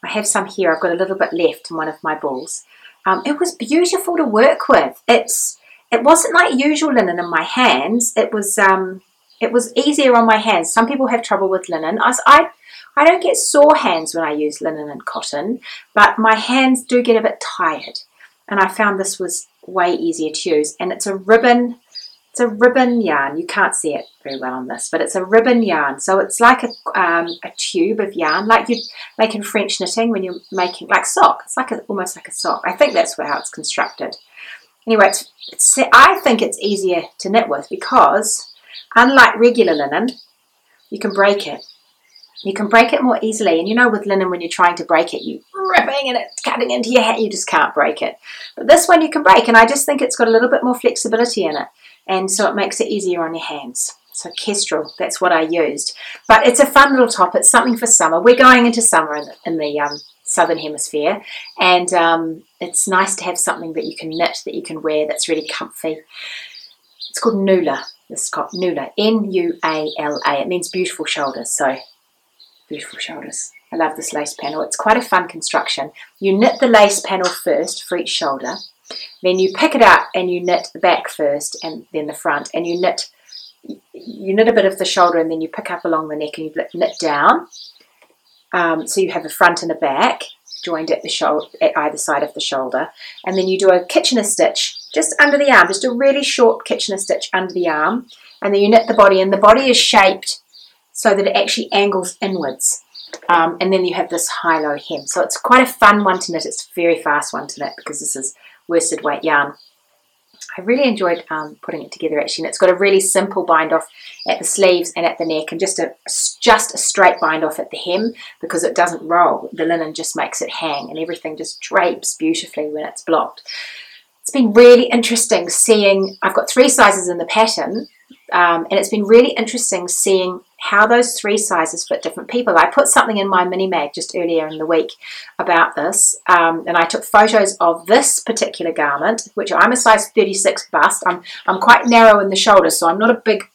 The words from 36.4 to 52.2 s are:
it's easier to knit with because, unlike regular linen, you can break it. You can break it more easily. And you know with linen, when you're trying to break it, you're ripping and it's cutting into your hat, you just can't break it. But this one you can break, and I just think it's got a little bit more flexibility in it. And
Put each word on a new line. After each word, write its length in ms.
it's 160
easier 460
to 100
knit 180
with 220
because, 840
unlike 400
regular 380
linen, 360
you 80
can 140
break 340
it. 180
You 80
can 140
break 260
it 120
more 180
easily. 380
And 80
you 80
know 120
with 160
linen, 240
when 120
you're 100
trying 240
to 100
break 300
it, 80
you're 160
ripping 540
and 80
it's 260
cutting 300
into 180
your 120
hat, 180
you 100
just 160
can't 260
break 300
it. 140
But 100
this 220
one 120
you 100
can 120
break, 240
and 100
I 80
just 220
think 160
it's 140
got 100
a 60
little 160
bit 160
more 100
flexibility 720
in 120
it. 120
And 200